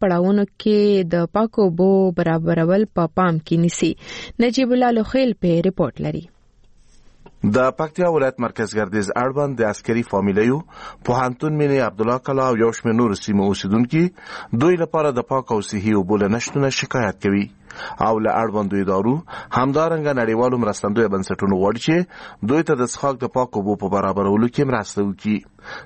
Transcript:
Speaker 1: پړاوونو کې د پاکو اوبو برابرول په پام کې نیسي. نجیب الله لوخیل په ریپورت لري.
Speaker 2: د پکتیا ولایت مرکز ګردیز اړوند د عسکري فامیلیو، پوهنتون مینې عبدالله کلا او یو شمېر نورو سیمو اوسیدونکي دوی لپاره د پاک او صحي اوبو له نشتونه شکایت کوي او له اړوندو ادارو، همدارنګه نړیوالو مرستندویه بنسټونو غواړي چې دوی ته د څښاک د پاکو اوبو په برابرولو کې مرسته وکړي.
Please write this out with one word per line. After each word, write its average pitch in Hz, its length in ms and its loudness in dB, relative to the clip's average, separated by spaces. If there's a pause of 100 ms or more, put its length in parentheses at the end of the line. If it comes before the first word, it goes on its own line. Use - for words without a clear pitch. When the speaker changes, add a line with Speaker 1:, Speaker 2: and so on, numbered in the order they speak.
Speaker 1:
پړاوونو 190 440 2 (180)
کې 208 500 2
د 170 240 0
پاکو 220 320 2
اوبو 180 220 2 (260)
برابرول 170 800 2
په 165 240 0
پام 175 200 2
کې 165 260 -2
نیسي. 170 260 0 (540)
نجیب 247 320 2
الله 247 200 2
لوخیل 240 380 0 (100)
په 170 220 4
ریپورت 151 400 -2
لري. 156 160 -6 (1300)
Speaker 2:
د 127 120 4 (100)
پکتیا 165 340 0
ولایت 135 320 0
مرکز 107 320 -6
ګردیز 104 340 -2
اړوند 135 500 -2
د 151 80 2
عسکري 117 400 -2
فامیلیو، 101 480 2 (480)
پوهنتون 127 540 -2
مینې 139 300 2
عبدالله 110 300 -2 (120)
کلا 131 180 0
او 120 140 2
یو - 160 2
شمېر 113 220 0
نورو 104 200 0
سیمو 101 300 0
اوسیدونکي 113 520 0 (600)
دوی 175 180 4
لپاره 156 380 0
د - 100 -8
پاک 131 220 -2
او 107 160 0
صحي 107 320 0
اوبو 98 220 0
له 101 120 2
نشتونه 131 440 0
شکایت 107 480 -4
کوي 101 180 2 (600)
او 110 180 2
له 104 60 2 (120)
اړوندو 101 400 -2
ادارو، 101 320 0 (420)
همدارنګه 147 600 0
نړیوالو 120 460 0
مرستندویه 104 500 0
بنسټونو 95 460 -2
غواړي 107 260 0
چې 160 100 4 (540)
دوی 156 180 2
ته 156 60 2
د 123 180 -2
څښاک 139 300 -2
د 120 120 -6
پاکو 123 260 -2
اوبو 104 220 0
په 98 120 -2
برابرولو 98 540 2
کې 139 220 0
مرسته 104 320 -4
وکړي. 101 360 -4 (480)